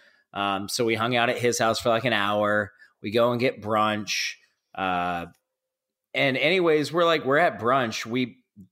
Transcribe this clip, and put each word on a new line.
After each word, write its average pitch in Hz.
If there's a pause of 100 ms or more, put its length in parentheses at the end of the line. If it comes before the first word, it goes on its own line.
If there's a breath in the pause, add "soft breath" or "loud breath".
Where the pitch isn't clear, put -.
(340 soft breath)
Um, 98
so -
we 113
hung 117
out 120
at 123
his 120
house 113
for, -
like, 113
an 123
hour. 104 (280 soft breath)
We 104
go 117
and 120
get 123
brunch. 107 (400)
Uh, 87 (840)
and 135
anyways, 156
we're 170
like, 160
we're 135
at 156
brunch. 117
We, 117 (300)